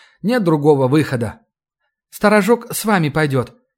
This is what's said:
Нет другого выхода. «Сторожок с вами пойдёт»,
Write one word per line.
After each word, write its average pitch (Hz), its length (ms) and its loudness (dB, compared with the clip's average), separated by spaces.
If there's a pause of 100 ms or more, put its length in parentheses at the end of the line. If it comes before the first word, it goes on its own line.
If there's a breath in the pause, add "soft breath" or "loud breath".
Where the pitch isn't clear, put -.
(220 soft breath)
Нет 226 220 -2
другого 147 440 2
выхода. 127 540 -2 (680)
«Сторожок 214 640 0
с - 140 -8
вами 180 240 0
пойдёт», 135 440 -2 (240)